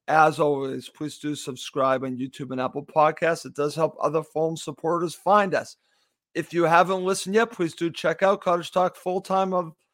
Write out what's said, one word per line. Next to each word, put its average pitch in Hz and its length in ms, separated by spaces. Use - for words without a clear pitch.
As 156 320
always, 135 500
please - 300
do 151 160
subscribe 131 720
on 127 120
YouTube 131 360
and 127 80
Apple 127 260
Podcasts. 160 580
It 131 120
does 143 180
help 156 260
other 151 220
Fulham 160 340
supporters 160 600
find 196 360
us. 110 240
If 160 180
you 170 120
haven't 180 400
listened 190 300
yet, 226 160
please 170 240
do 170 160
check 165 320
out 196 180
Cottage 175 300
Talk 180 240
full 185 260
time 190 320
of 175 200